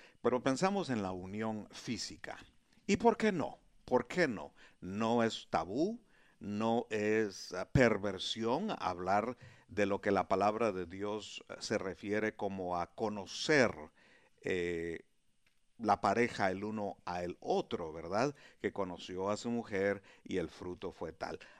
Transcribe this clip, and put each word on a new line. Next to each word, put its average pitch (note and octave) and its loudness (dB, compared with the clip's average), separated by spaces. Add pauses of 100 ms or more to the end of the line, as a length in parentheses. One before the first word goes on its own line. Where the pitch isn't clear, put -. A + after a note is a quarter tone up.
(220)
pero A#2+ 2
pensamos E3 0
en A2+ 0
la F#2 0
unión G#2 -6
física. - -8 (500)
¿Y G3 4
por A3+ 4
qué G#3+ 2
no? - -4 (240)
¿Por B2 2
qué F3 2
no? D#2+ -6 (260)
No A2+ 2
es - -2
tabú, B2+ 0 (400)
no A2+ 0
es, G#2+ 0
ah, F2+ -6
perversión A2+ 2
hablar F#2 0 (300)
de G2+ 2
lo G2 2
que G#2 0
la F#2 4
palabra G#2+ 4
de F2+ -2
Dios, G2+ -8
eh, - -10
se - -2
refiere G2+ -2
como F#2+ -2
a E2+ 0
conocer, G#2+ 2 (680)
eh, F2 -2 (800)
la G#2+ 2
pareja A2 2
el F#2+ -4
uno G#2+ -4
a F2+ -4
el F2 -6
otro, A2 -2
¿verdad? G2 0 (260)
Que G#2 -2
conoció F#2 -4
a G#2 0
su A#2+ -6
mujer G2+ 0 (240)
y F#2 -4
el E2+ -2
fruto F2+ -10
fue E2 -10
tal. E2 -8 (200)